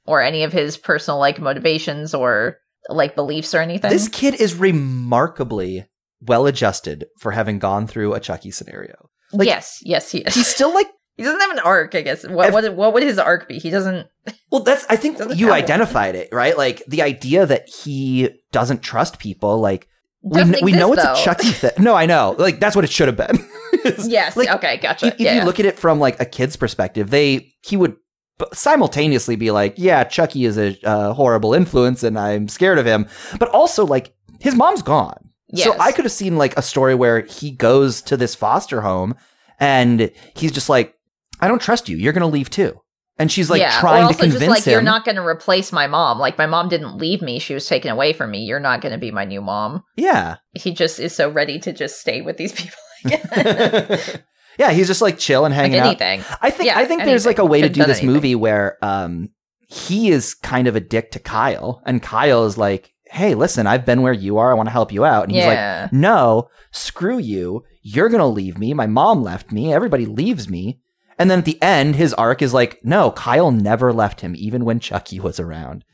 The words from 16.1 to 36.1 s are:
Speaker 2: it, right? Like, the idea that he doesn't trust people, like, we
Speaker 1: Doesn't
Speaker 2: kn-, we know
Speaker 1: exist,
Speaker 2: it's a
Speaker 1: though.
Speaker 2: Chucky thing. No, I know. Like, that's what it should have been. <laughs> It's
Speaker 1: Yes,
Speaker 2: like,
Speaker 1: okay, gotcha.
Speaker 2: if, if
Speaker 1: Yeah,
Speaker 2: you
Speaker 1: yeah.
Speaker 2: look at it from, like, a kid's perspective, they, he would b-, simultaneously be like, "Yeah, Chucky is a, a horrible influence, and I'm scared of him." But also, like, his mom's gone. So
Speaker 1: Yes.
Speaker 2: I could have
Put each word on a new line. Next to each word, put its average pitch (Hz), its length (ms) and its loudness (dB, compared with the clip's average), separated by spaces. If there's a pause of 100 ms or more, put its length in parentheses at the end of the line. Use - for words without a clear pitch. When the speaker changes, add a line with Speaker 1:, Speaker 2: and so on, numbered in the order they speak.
Speaker 2:
it, 90 180 -10
right? 135 240 0
Like, 131 300 -2
the 151 140 -2
idea 147 440 0
that 139 240 0
he 131 600 -2 (220)
doesn't 120 300 -2
trust - 380 -4
people, 104 400 -2
like, 98 280 -2 (340)
we 180 180 0
Speaker 1:
Doesn't 175 160 6
Speaker 2:
kn-, 180 100 2
we 196 80 4
know 175 200 6
Speaker 1:
exist, 165 180 4
Speaker 2:
it's 135 80 0
a - 20 2
Speaker 1:
though. - 120 0
Speaker 2:
Chucky 220 180 0
thing. - 200 0 (120)
No, 233 120 6
I 165 100 4
know. 139 320 2
Like, 165 220 0
that's 202 160 0
what 196 80 4
it - 80 -2
should 156 160 2
have 113 100 -2
been. - 260 0
<laughs> - 40 -20 (400)
It's 208 200 -4
Speaker 1:
Yes, 196 280 0
Speaker 2:
like, 240 140 2
Speaker 1:
okay, - 280 -2
gotcha. - 300 -2
Speaker 2:
if, 226 80 0
if - 40 -6
Speaker 1:
Yeah, 190 140 2
Speaker 2:
you - 60 2
Speaker 1:
yeah. 180 60 0
Speaker 2:
look 185 140 -2
at 202 80 2
it - 100 -2
from, 160 220 2
like, 135 200 0
a - 60 -4
kid's 131 300 -4
perspective, 104 560 -4
they, 139 420 0 (100)
he 202 140 -4
would 180 180 2 (440)
b-, 170 120 -6
simultaneously 151 840 0
be 107 160 0
like, 101 260 0
"Yeah, 175 280 4
Chucky 147 400 0
is 107 120 0
a, 101 260 0
a 104 300 0
horrible 117 400 2
influence, 131 480 2
and 110 160 -2
I'm 104 300 -2
scared 180 320 2
of 120 80 0
him." 107 180 2 (320)
But 240 120 0
also, 226 360 2
like, 131 300 -2 (240)
his 262 160 0
mom's 311 260 4
gone. - 480 -2 (240)
So 180 180 2
Speaker 1:
Yes. - 80 -2
Speaker 2:
I 202 120 2
could 339 120 0
have - 80 -4